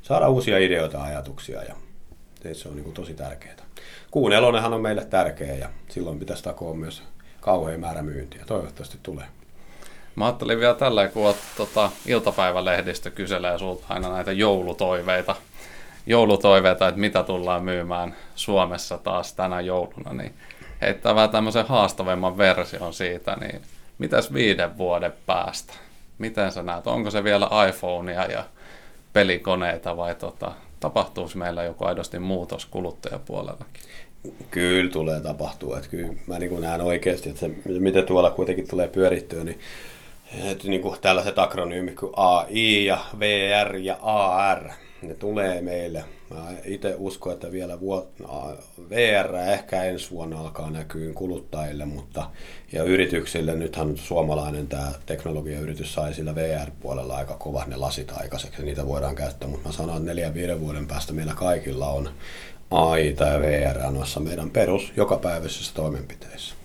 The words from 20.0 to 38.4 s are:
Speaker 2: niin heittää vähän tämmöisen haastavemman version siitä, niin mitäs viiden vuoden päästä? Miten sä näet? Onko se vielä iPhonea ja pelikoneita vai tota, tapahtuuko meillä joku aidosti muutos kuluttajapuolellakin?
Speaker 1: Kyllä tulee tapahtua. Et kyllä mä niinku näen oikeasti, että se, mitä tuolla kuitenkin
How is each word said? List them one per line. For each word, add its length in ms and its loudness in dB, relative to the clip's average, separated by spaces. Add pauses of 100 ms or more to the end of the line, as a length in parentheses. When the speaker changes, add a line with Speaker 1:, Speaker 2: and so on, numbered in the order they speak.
Speaker 2:
niin 220 -8 (460)
heittää 340 4
vähän 160 8
tämmöisen 360 2
haastavemman 720 2
version 560 4
siitä, 460 -4
niin 220 -10 (360)
mitäs 340 2
viiden 460 2
vuoden 340 0 (140)
päästä? 460 -2 (460)
Miten 340 0
sä 100 -8
näet? 240 -4
Onko 240 0
se 140 0
vielä 240 6 (200)
iPhonea 560 -2
ja 200 -4 (680)
pelikoneita 840 2
vai 180 -2
tota, 380 -8 (280)
tapahtuuko 540 -2
meillä 300 -4
joku 200 -6
aidosti 340 -4
muutos 480 -4
kuluttajapuolellakin? 1160 -8 (680)
Speaker 1:
Kyllä 400 4
tulee 300 0
tapahtua. 580 -6
Et 100 -10
kyllä 240 -6 (140)
mä 120 -6
niinku 220 -4
näen 200 -2
oikeasti, 480 0
että 120 -10
se, 100 -2 (280)
mitä 240 6
tuolla 280 6
kuitenkin 380 -2